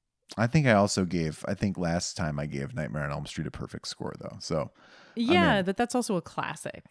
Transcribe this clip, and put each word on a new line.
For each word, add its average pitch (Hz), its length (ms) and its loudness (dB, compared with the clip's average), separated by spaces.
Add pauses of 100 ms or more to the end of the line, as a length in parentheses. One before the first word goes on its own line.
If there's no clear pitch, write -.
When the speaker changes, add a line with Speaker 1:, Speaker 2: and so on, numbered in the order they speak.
(380)
Speaker 1:
I 110 80 4
think 143 200 4
I 123 60 8
also 101 320 6
gave, 82 420 -2
I - 60 -2
think 98 240 0
last 87 400 -2
time 76 240 -2
I 73 60 -4
gave 69 280 -6
Nightmare 73 300 -4
on 73 80 -4
Elm 73 140 -6
Street - 200 -6
a - 40 -6
perfect - 360 -10
score, - 320 -8
though. - 220 -12
So, 78 340 -2
I - 460 -14
Speaker 2:
Yeah, 294 360 6
Speaker 1:
mean, 190 100 2
Speaker 2:
but 190 100 -2
that's - 180 0
also 233 220 0
a 165 60 -2
classic. - 680 -8